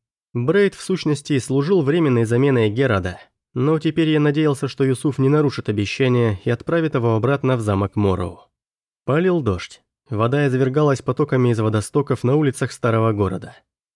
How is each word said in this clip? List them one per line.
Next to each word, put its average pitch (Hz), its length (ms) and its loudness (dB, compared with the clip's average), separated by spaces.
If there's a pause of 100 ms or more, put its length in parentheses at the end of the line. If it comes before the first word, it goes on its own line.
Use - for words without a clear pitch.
(340)
Брейд, 170 400 0
в - 80 -18
сущности, 151 560 -2
служил 143 440 0
временной 139 420 2
заменой 120 440 2
Герада, 104 500 0 (360)
но 147 240 0
теперь 156 300 0
я 151 120 2
надеялся, 147 460 0
что - 180 -2
Юсуф 135 340 -2
не 135 100 2
нарушит 147 400 0
обещания 113 760 0
и 123 60 0
отправит 160 440 -2
его 117 200 2
обратно 131 420 0
в 117 40 -4
замок 101 360 -2
Морроу. 92 440 -2 (640)
Палил 170 380 0
дождь. 98 400 -6 (260)
Вода 123 380 0
извергалась 135 560 2
потоками 127 480 0
из 113 100 0
водостоков 110 640 0
на 127 120 2
улицах 143 360 0
старого 113 400 0
города. 95 440 -4 (400)